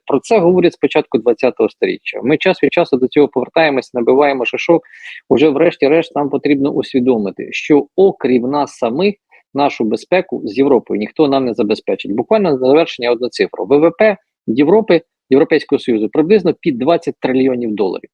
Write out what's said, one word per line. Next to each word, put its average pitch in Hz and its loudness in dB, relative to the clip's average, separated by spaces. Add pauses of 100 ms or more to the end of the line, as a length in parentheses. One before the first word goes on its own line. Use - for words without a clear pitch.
Про 135 -2
це 226 0
говорять 175 2
з - -20
початку - -2
двадцятого 117 0
сторіччя. - -6
Ми 143 0
час - 0
від - 0
часу 160 0
до 127 0
цього 143 2
повертаємося, 135 -2
набиваємо 127 2
шишок. - -2 (460)
Уже 135 4
врешті-решт 156 0
нам 143 -4
потрібно 143 -2
усвідомити, 123 -2
що - 0
окрім 131 0
нас 143 -4
самих, 165 -2 (380)
нашу 139 -2
безпеку - -4
з 107 -6
Європою 127 2
ніхто 139 -2
нам 135 0
не 113 -4
забезпечить. 104 -4
Буквально 190 0
на 131 0
завершення 131 0
одна 120 -2
цифра. - -4
В 127 2
В 165 2
П 214 0 (300)
Європи, 160 2 (280)
Європейського 143 0
Союзу 107 -2
приблизно 170 2
під 135 -4
двадцять 147 -2
трильйонів 127 -2
доларів. 92 -4